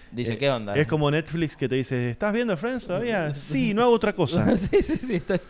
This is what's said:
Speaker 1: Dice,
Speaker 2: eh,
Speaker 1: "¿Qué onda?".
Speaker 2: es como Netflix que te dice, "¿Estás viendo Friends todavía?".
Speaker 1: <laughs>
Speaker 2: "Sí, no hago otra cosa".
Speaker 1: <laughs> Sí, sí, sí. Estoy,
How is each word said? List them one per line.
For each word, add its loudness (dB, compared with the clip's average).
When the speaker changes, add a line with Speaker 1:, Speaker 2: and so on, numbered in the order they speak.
Speaker 1:
Dice, -4
Speaker 2:
eh, -4
Speaker 1:
"¿Qué 2
onda?". -2
Speaker 2:
es 2
como 2
Netflix -2
que -2
te 0
dice, -2
"¿Estás -2
viendo 0
Friends -4
todavía?". -2
Speaker 1:
<laughs> -4
Speaker 2:
"Sí, -2
no 2
hago 6
otra 2
cosa". 2
Speaker 1:
<laughs> 4
Sí, 2
sí, 0
sí. -4
Estoy, -2